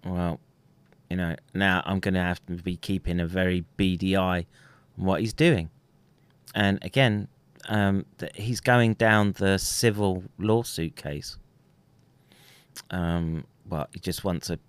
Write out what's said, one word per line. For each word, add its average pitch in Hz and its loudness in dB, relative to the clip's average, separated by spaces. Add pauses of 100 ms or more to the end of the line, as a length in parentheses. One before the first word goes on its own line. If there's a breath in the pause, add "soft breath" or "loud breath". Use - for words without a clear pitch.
Well, 87 -4 (680)
you 90 -2
know, 85 -2 (180)
now 95 2
I'm 98 0
gonna 92 0
have 90 -2
to 90 -8
be 87 -6
keeping 87 -2
a 85 0
very 90 0 (100)
beady 95 0
eye 92 0 (520 soft breath)
on 92 -4
what 92 2
he's 110 -4
doing. 131 2 (840)
And 101 2
again, 104 0 (400)
um, 98 0 (120)
th-, - -10
he's 110 -6
going 120 6
down 107 4
the 95 2
civil 101 0 (160)
lawsuit 104 -2
case. 73 -10 (1500 soft breath)
Um, 85 -2 (240)
well, 80 -6
he 82 -14
just - -6
wants 87 -4
a 85 -6